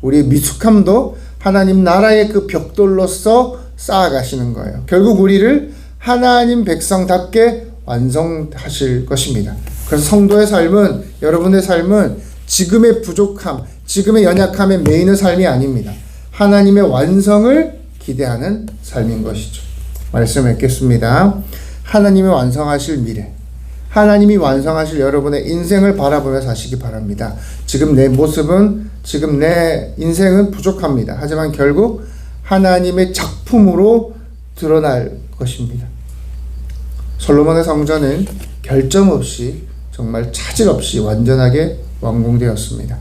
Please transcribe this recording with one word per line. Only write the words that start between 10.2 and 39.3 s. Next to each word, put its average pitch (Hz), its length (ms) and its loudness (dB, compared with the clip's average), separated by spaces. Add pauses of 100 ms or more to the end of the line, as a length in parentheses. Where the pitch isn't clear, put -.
삶은, 185 580 2 (180)
여러분의 170 400 2
삶은 185 560 0 (280)
지금의 214 560 2
부족함, 185 600 -4 (240)
지금의 202 380 2
연약함에 190 540 2
매이는 170 380 4
삶이 185 300 2
아닙니다. 127 460 0 (380)
하나님의 202 540 4
완성을 208 960 2 (200)
기대하는 135 680 -6 (140)
삶인 113 400 -4
것이죠. - 400 -8 (500)
말씀 120 380 0
읽겠습니다. 127 840 2 (480)
하나님의 196 480 4
완성하실 147 680 0
미래, 113 340 -6 (580)
하나님이 208 480 6
완성하실 156 600 0
여러분의 139 480 0
인생을 190 480 2
바라보며 139 440 0
사시기 123 380 -6
바랍니다. 110 560 -8 (320)
지금 147 280 2
내 131 140 6
모습은, 156 840 2 (120)
지금 151 360 -2
내 165 600 0
인생은 185 520 2
부족합니다. 151 680 -4
하지만 151 320 -4
결국 170 500 0 (400)
하나님의 185 720 2
작품으로 208 1040 2 (420)
드러날 151 640 0 (200)
것입니다. 123 480 -8 (1300)
솔로몬의 156 460 2
성전은 151 600 0 (360)
결점 143 480 2
없이, 127 540 -4 (280)